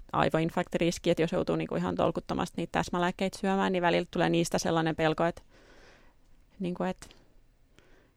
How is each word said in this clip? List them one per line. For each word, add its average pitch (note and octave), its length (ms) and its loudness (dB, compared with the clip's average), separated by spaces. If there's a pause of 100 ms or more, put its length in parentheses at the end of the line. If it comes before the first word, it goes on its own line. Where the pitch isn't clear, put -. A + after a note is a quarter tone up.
(120)
aivoinfarktiriski, E3 960 0
että E3+ 120 4
jos E3 100 0
joutuu E3 240 0
niinku D#3+ 200 -4
ihan F3 180 -2
tolkuttomasti E3+ 640 -2
niitä E3+ 160 -6
täsmälääkkeitä F3+ 640 0
syömään, F#3+ 340 0
niin F3+ 100 0
välillä F3 280 2
tulee E3 180 2
niistä E3+ 300 2
sellainen E3 380 0
pelko, D#3+ 280 2
että, - 180 -2 (1160)
niinku, F3+ 240 -4
et, F#3 260 -6 (1080)